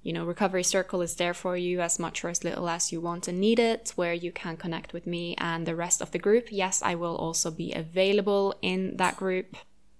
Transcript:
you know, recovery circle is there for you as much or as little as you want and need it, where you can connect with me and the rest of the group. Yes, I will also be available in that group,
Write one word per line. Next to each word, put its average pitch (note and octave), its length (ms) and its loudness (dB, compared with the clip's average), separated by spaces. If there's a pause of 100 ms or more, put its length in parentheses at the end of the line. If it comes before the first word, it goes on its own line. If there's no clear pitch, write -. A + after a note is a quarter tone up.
you - 100 -4
know, E3 120 -2
recovery F3+ 400 2
circle F#3 380 2
is E3+ 120 -2
there F3 200 0
for F3+ 220 -2
you F3+ 240 0
as E3+ 200 0
much E3 240 -6
or E3+ 60 -2
as F3 120 -4
little F3 260 -2
as E3+ 220 -2
you E3 100 -4
want E3+ 280 -4
and F3+ 100 -2
need A3 220 6
it, A3+ 340 2
where F3 180 0
you F3 200 -4
can E3+ 240 -8
connect E3+ 360 -6
with F3 140 -8
me F3 320 -4
and E3 280 -2
the E3 100 -2
rest E3+ 240 0
of E3+ 100 -6
the - 80 -2
group. G#3 320 4
Yes, F#3+ 320 0
I F3+ 140 0
will E3+ 200 -2
also E3 360 -2
be E3+ 200 -6
available G3 880 2
in F#3 360 0
that F#3 200 2
group, F#3 400 -2 (440)